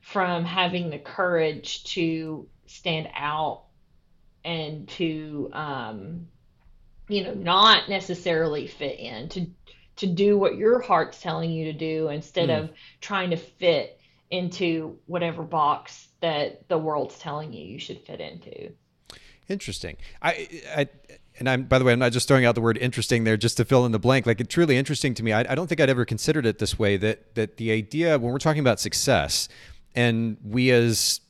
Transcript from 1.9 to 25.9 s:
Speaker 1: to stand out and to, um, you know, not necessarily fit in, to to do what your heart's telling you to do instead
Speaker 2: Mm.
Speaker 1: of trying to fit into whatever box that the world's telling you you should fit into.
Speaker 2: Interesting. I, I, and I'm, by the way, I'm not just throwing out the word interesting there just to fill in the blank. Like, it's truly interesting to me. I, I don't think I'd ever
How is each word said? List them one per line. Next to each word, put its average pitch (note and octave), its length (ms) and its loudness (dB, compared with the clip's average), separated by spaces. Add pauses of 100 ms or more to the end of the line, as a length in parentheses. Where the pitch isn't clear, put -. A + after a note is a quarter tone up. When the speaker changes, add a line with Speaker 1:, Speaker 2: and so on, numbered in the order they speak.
Speaker 1:
to D#3+ 520 -4 (200)
stand D#3+ 480 -6
out D3 480 -4 (800)
and D#3 440 -8
to, D#3 640 -6
um, C#3 760 -10 (800)
you G3+ 160 -2
know, F3 100 -8
not G3 560 4
necessarily E3 760 -2
fit - 320 -8
in, A#2+ 300 -12
to F3 180 -6 (540)
to G3 60 0
do G3 300 4
what G3 200 2
your A#3+ 240 4
heart's E3 400 0
telling E3 300 -4
you D#3+ 200 -4
to - 20 -8
do D#3+ 360 -2
instead E3+ 400 -2
Speaker 2:
Mm. D#3 100 2
Speaker 1:
of D#3 100 -8 (300)
trying F#3+ 300 -4
to E3 80 0
fit - 600 0 (300)
into F3 760 -2
whatever E3 380 -4
box D#3 680 -2 (100)
that D3 500 -4
the F3 80 2
world's D#3 420 -4
telling D3+ 340 -10
you D2+ 120 -14
you G2+ 140 -14
should - 220 -14
fit - 180 -16
into. - 520 -14 (760)
Speaker 2:
Interesting. F#2 500 -8 (240)
I, E3 260 -4 (280)
I, C#3+ 140 0 (500)
and B2 100 -2
I'm, C3 140 2
by C3 160 4
the C3 60 4
way, B2+ 80 8
I'm A#2+ 60 4
not B2 140 4
just B2 140 0
throwing C3 180 6
out A#2+ 100 6
the A#2+ 60 -2
word A2+ 160 2
interesting A#2+ 480 0
there A2 120 4
just A2+ 200 0
to A#2 80 2
fill B2 200 6
in A#2+ 60 2
the A2 80 2
blank. B2+ 260 4
Like, A2+ 160 2
it's - 120 -6
truly D#3 240 4
interesting C3+ 380 0
to A2 80 -6
me. A2 100 2
I, A2 80 4 (100)
I C3+ 40 0
don't E3+ 120 -2
think E3 140 0
I'd C3 80 6
ever B2 160 2